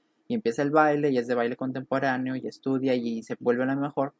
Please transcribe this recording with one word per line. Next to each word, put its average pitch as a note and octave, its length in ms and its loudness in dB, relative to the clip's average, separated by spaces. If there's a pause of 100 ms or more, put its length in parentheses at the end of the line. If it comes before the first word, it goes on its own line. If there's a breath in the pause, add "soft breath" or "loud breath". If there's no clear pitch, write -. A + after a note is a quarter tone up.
(280)
Y A#2+ 60 -2
empieza A#2 260 0
el C#3+ 100 0
baile D3+ 400 4
y B2+ 60 0
es A#2 100 0
de B2 80 -2
baile A#2+ 220 0
contemporáneo C3 800 -2
y B2 100 -8
estudia C3 480 -2
y A#2 280 -2
se - 180 -8
vuelve B2 240 2
la C3+ 100 0
mejor, C#3 460 -2